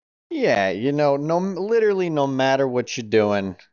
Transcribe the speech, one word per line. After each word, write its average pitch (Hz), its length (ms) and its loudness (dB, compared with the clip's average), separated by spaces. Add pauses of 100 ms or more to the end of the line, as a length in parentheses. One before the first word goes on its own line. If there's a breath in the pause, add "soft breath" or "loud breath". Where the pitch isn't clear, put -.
(300)
Yeah, 143 400 0
you 104 220 -2
know, 143 260 2
no, 156 220 -2
literally 196 720 0
no 147 180 0
matter 135 400 2
what 123 300 -4
you're 117 100 -8
doing, 104 480 2 (180)